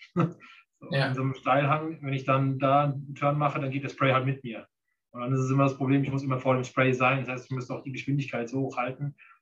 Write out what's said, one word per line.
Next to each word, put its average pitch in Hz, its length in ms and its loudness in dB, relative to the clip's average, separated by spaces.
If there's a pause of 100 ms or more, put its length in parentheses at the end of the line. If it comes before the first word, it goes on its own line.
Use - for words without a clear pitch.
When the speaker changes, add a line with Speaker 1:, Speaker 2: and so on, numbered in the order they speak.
(140)
Speaker 1:
<laughs> 170 200 0 (460)
So, - 140 -8
Speaker 2:
Ja. 139 140 0
Speaker 1:
in 127 80 -2
so 131 60 -2
einem 131 120 -2
Steilhang, 147 680 0
wenn 139 100 -4
ich 135 120 -2
dann 135 360 2
da 139 240 4
einen 139 320 -4
Turn 143 200 0
mache, 147 240 0
dann 131 120 -4
geht 139 100 -4
der 131 60 -6
Spray 135 240 2
halt 131 140 2
mit 135 180 -2
mir. 110 240 -10 (420)
Und 123 120 -10
dann 131 100 -2
ist 131 80 2
es 131 100 0
immer 139 140 4
das 135 120 2
Problem, 135 280 2
ich 131 80 -4
muss 135 100 -2
immer 135 160 -2
vor 131 160 2
dem 127 80 2
Spray 131 320 2
sein. 131 240 2
Das 131 100 -6
heißt, 127 180 -8
ich - 40 -10
müsste 131 240 -6
auch - 80 -10
die 143 80 -12
Geschwindigkeit 127 580 -2
so 135 120 -4
hoch 131 160 -4
halten, 135 400 -6 (260)